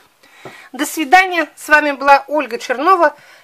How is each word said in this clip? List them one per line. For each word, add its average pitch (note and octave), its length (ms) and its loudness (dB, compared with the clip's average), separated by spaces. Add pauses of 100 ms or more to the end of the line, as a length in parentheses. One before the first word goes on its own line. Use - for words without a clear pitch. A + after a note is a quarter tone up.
(720)
До C4 120 -6
свидания. E4 720 0
С - 140 -18
вами D4+ 240 2
была C#4 340 2
Ольга C4 320 -4
Чернова D4+ 560 0 (280)